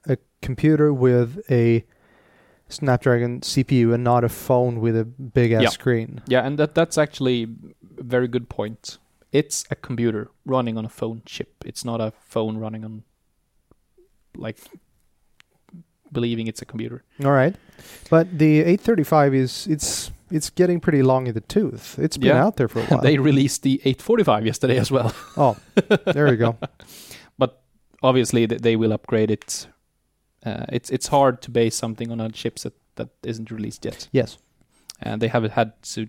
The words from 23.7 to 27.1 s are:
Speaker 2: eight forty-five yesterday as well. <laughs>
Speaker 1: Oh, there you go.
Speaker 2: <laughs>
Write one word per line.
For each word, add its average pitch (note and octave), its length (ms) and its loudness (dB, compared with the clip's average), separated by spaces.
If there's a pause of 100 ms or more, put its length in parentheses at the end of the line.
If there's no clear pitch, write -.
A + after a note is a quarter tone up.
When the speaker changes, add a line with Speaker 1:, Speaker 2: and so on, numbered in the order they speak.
Speaker 2:
eight C3 160 0
forty-five C3+ 460 2
yesterday B2+ 320 0
as A#2 120 0
well. A#2+ 220 0 (120)
<laughs> - 120 -14
Speaker 1:
Oh, C3 200 4 (500)
there D3 240 2
you A#2+ 80 2
go. A2+ 180 0 (420)
Speaker 2:
<laughs> - 400 -20